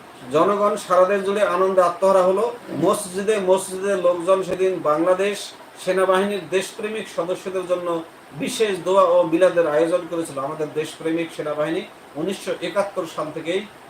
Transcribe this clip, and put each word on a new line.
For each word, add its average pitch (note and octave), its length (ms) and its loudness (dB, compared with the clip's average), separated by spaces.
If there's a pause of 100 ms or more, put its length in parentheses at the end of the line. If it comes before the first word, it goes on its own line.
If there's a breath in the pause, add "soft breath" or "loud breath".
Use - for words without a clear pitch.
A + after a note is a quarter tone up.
(320)
জনগণ G3+ 440 2
সারা F#3 300 4
দেশ G3 180 0
জুড়ে G3+ 180 0
আনন্দে F#3 400 2
আত্মহারা F#3+ 420 4
হলো। G3+ 320 0 (260)
মসজিদে G3 580 0
মসজিদে F#3 560 0
লোকজন F3 480 2
সেদিন F3+ 400 -2
বাংলাদেশ F3+ 680 0 (340)
সেনাবাহিনীর F#3 640 2
দেশপ্রেমিক G3+ 640 -4
সদস্যদের F#3 520 -6
জন্য F3 360 -2 (360)
বিশেষ G3+ 460 -2
দোয়া F#3+ 180 4
ও F3 200 6
মিলাদের E3+ 440 4
আয়োজন E3 420 2
করেছিল। D#3 300 -6
আমাদের D3+ 340 -4
দেশপ্রেমিক D#3+ 640 -4
সেনাবাহিনী D#3 460 -4 (340)
উনিশশো F3+ 460 -4
একাত্তর F#3 440 -4 (100)
সাল D#3 180 -6
থেকেই E3+ 320 -4 (240)